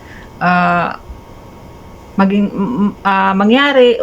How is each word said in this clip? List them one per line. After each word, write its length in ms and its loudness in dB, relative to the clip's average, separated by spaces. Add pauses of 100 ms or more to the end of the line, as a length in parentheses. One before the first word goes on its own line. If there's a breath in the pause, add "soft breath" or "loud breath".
(440 loud breath)
ah, 560 0 (1200)
maging, 320 0
m-, 400 -2
m-, 80 -10
ah, 320 0
mangyari 720 4